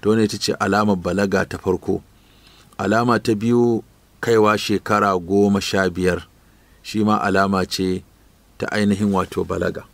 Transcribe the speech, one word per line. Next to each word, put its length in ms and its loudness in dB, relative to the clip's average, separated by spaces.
To, 80 0
wannan 180 2
ita 100 -6
ce 220 -4
alamar 360 2
balaga 520 -2
ta 100 -10
farko. 440 -2
Alama 400 2
ta 160 0
biyu, 480 0
kaiwa 380 4
shekara 600 0
goma 420 2
sha 300 0
biyar, 360 -2
shi 220 -6
ma 160 2
alama 440 0
ce 400 -4
ta 140 -6
ainihin, 400 0
wato, 320 -2
balaga. 500 -4